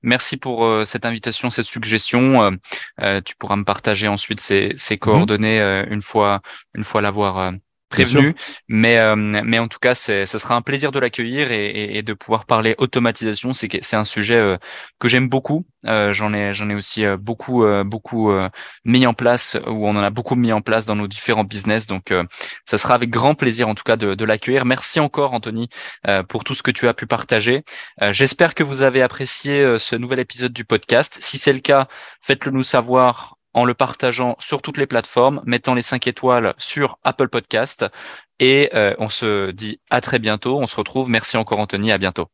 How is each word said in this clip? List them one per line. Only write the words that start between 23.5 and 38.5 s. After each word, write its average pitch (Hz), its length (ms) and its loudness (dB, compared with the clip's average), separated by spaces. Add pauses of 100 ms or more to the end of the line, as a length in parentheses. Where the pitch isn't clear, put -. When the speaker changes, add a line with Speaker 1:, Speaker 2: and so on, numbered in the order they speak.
Speaker 1:
en 107 80 0
tout - 80 -12
cas 113 140 2
de, 104 180 -2
de 107 100 -4
l'accueillir. 127 400 0
Merci 131 360 0
encore, 143 320 0
Anthony, 113 360 -6 (380)
euh, 98 160 2
pour 104 220 -6
tout - 100 -6
ce - 80 -6
que - 80 0
tu 123 160 0
as 117 80 4
pu - 140 -10
partager. 117 560 0 (380)
Euh, 101 100 2
j'espère 135 420 2
que - 80 0
vous 139 220 0
avez 131 180 4
apprécié, 139 600 -2
euh, 120 160 4
ce - 180 -4
nouvel 123 240 -4
épisode 123 320 -6
du 117 120 -10
podcast. 117 560 0
Si - 180 -4
c'est - 140 4
le 131 60 2
cas, 135 300 2 (340)
faites-le 139 300 -2
nous 131 100 0
savoir 123 720 2 (180)
en 120 120 4
le 120 100 2
partageant 123 640 -2
sur - 240 -6
toutes 143 160 -10
les 135 80 0
plateformes, 127 580 2
mettant 123 300 0
les 120 80 0
cinq - 240 -2
étoiles 120 500 0
sur - 460 -4
Apple 135 260 0
Podcast. 117 560 -2 (540)
Et, 135 360 4